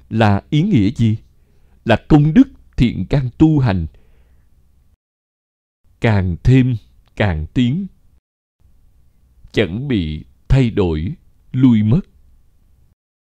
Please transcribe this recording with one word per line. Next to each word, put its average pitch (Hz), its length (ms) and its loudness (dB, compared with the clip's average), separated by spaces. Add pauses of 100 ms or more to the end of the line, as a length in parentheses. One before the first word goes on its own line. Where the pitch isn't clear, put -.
(100)
là 107 400 0
ý 151 120 0
nghĩa 139 280 0
gì? 110 260 0 (680)
Là 113 120 0 (120)
công 151 260 4
đức 262 140 4 (280)
thiện 104 300 -2
căn 131 320 -4
tu 156 200 2
hành 95 280 -2 (2250)
càng 95 440 -2
thêm 127 320 2 (400)
càng 82 380 -4
tiến, 139 320 -2 (1700)
chẳng 113 360 -4
bị 82 360 -6 (240)
thay 131 220 2
đổi, 90 420 -2 (400)
lui 127 300 4
mất. 127 180 0 (1300)